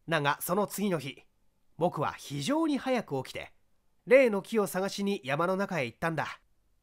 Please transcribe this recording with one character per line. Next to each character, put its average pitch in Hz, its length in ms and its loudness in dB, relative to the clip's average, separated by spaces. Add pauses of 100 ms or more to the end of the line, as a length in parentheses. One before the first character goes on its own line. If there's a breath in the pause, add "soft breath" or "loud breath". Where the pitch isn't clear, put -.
だ 160 120 2
が 143 200 2
そ 175 140 -2
の 202 120 2
次 196 240 -2
の 165 80 0
日、 143 240 -12 (560)
僕 165 220 0
は 117 120 -2
非 143 300 -8
常 302 240 0
に 285 120 0
早 254 240 -2
く 131 200 -6
起 - 80 -12
き - 20 -14
て、 - 200 -12 (540)
例 254 220 8
の 196 140 -2
木 226 160 -4
を 196 80 4
探 190 240 -2
し 202 140 -4
に 202 200 0
山 147 220 0
の 185 100 0
中 190 240 -2
へ 123 60 -2
行 113 80 -8
っ - 40 -20
た 165 120 -2
ん 160 60 -4
だ。 - 240 -4 (420)